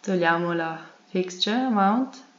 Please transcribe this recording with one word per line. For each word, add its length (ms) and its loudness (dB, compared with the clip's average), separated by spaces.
Togliamo 520 0
la 420 -6
fixture 600 -2
mount. 540 2